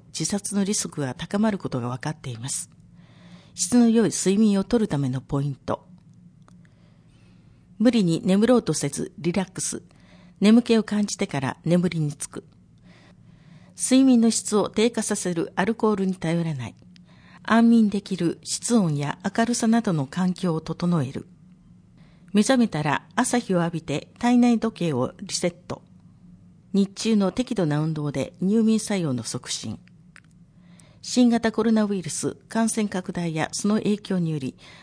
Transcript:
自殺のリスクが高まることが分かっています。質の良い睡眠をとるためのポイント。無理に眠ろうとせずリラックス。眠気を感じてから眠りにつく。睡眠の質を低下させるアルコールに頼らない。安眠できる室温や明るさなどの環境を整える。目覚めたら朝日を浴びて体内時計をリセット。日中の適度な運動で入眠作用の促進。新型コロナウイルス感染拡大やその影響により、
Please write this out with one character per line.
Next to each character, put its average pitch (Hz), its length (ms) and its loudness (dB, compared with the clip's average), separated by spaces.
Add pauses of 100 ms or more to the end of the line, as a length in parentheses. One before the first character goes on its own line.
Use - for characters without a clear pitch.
(160)
自 160 80 -4
殺 202 300 -4
の 202 100 0
リ 202 100 -2
ス - 140 -4
ク 160 120 -10
が 131 140 -4
高 - 260 -4
ま 220 100 2
る 196 80 -2
こ 139 100 -8
と 131 120 -6
が 120 80 -6
分 123 100 -6
か 151 120 -6
っ 156 60 -8
て - 140 -14
い 113 80 -12
ま 120 100 -10
す。 - 220 -10 (840)
質 - 220 0
の 233 140 6
良 226 160 4
い 147 40 2
睡 196 280 0
眠 202 220 4
を 190 40 0
と 240 140 0
る 220 80 0
た 170 100 -2
め 139 120 0
の 127 120 -4
ポ 139 220 -4
イ 143 60 -2
ン 139 80 -6
ト。 - 280 -8 (1900)
無 220 120 6
理 226 140 4
に 165 200 0
眠 196 220 4
ろ 247 120 6
う 214 40 -2
と 156 120 -2
せ 143 160 -4
ず - 280 -8
リ 165 140 -4
ラ 190 120 -2
ッ - 60 -18
ク - 100 -12
ス。 - 220 -8 (580)
眠 220 220 6
気 233 160 2
を 214 60 0
感 208 200 -2
じ - 140 -8
て 196 80 -4
か 143 140 -4
ら 131 240 -4
眠 175 240 2
り 165 100 -6
に 151 140 -2
つ - 180 -14
く。 - 140 -14 (1300)
睡 262 280 4
眠 254 160 6
の 226 100 4
質 - 260 -2
を 190 120 2
低 226 220 0
下 226 120 -4
さ 208 140 -2
せ 180 180 -4
る 165 220 -4
ア 185 80 0
ル 220 100 -2
コ 220 160 0
ー 208 60 0
ル 196 100 -2
に 190 80 -2
頼 170 300 -2
ら 160 100 -4
な 120 140 -8
い。 - 80 -18 (680)
安 233 260 4
眠 226 200 6
で 196 140 -2
き - 140 -6
る 170 280 -2
室 - 320 -2
温 170 200 2
や 143 220 -4 (180)
明 233 100 2
る 240 100 0
さ 233 100 -2
な 226 140 4
ど 214 120 0
の 143 140 0
環 185 280 -2
境 175 200 -2
を 156 60 -4
整 160 420 -2
え 127 80 -4
る。 - 160 -10 (1040)
目 208 100 4
覚 262 160 2
め 233 100 4
た 151 160 -4
ら 143 180 0 (140)
朝 247 220 0
日 214 160 -4
を 170 80 2
浴 170 120 -2
び 156 80 -4
て - 260 -6 (120)
体 240 180 4
内 240 220 4
時 226 180 -4
計 170 140 -2
を 127 280 -2
リ 196 140 -10
セ - 140 -2
ッ 175 60 -10 (120)
ト。 - 160 -12 (920)
日 196 220 2
中 220 220 0
の 190 160 2
適 247 240 -4
度 180 100 0
な 147 140 0
運 160 120 -2
動 147 200 -6
で 135 280 -6
入 208 220 2
眠 220 160 4
作 202 220 -4
用 151 140 -2
の 117 100 -6
促 - 260 -10
進。 - 300 -8 (1200)
新 247 300 2
型 233 200 0
コ 220 140 -2
ロ 226 80 2
ナ 220 120 2
ウ 202 120 -2
イ 185 40 -4
ル 160 100 -8
ス - 260 -6 (120)
感 226 200 0
染 214 200 -2
拡 185 240 -6
大 170 220 -4
や 156 180 -2
そ - 140 -4
の 208 100 2
影 208 220 -2
響 196 220 -4
に 165 100 -2
よ 156 80 -4
り、 135 180 -8 (260)